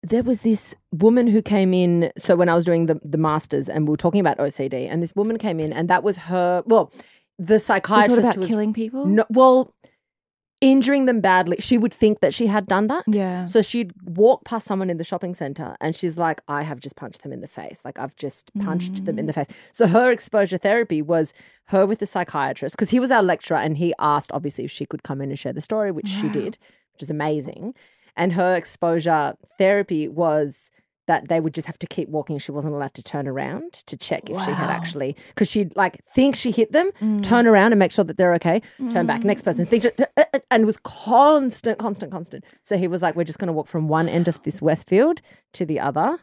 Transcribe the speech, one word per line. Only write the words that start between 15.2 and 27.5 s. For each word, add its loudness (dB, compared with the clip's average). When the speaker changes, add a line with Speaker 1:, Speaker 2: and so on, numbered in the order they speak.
Speaker 1:
centre -10
and -2
she's -6
like, -2
"I -4
have -10
just -16
punched -18
them -12
in -14
the -18
face. -18
Like, -14
I've -10
just -12
punched -6
them -6
in -6
Speaker 2:
Mm. -4
Speaker 1:
the -6
face." -6
So 2
her 4
exposure 0
therapy 0
was 0
her 4
with -2
the -4
psychiatrist, -4
'cause -2
he 4
was 0
our 4
lecturer 0
and -2
he 0
asked, 0
obviously, -8
if -8
she -10
could -12
come -8
in -6
and -10
share -8
the -8
story, -2
which -8
she -6
Speaker 2:
Wow. -4
Speaker 1:
did, -6
which -20
is -14
amazing. -6